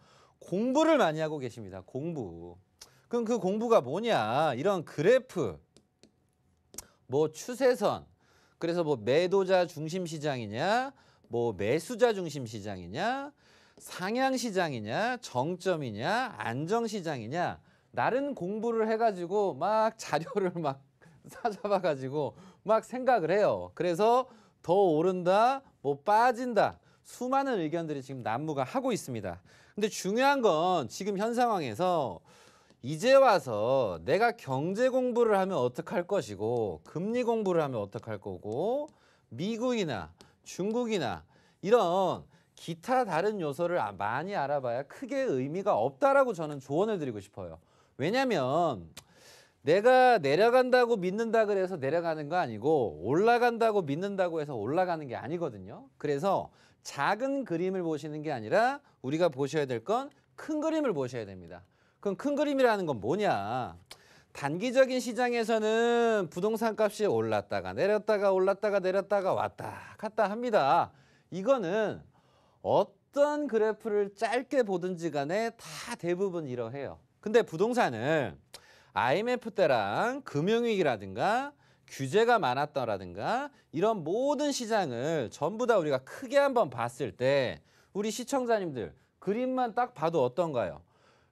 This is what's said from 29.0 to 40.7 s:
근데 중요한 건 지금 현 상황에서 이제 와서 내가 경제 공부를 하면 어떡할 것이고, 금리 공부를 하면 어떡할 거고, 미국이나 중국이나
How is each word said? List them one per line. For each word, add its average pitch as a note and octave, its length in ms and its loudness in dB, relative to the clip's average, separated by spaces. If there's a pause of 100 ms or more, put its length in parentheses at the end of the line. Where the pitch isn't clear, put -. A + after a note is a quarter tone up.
근데 G#3 140 -2
중요한 C4 520 2
건 E3+ 460 4
지금 G3+ 300 -4
현 A3+ 160 -2
상황에서 E3+ 880 0 (640)
이제 D#3+ 300 2
와서 C3 920 4
내가 G3 260 4
경제 F#3+ 580 -2
공부를 A#3+ 500 2
하면 F#3+ 180 0
어떡할 D#3+ 500 -2
것이고, G#2+ 760 -2
금리 A3 400 -4
공부를 G#3 380 0
하면 C3 180 -4
어떡할 G#2 400 -8
거고, C#3+ 680 -6 (400)
미국이나 F#3 800 -4 (320)
중국이나 G3 800 -4 (380)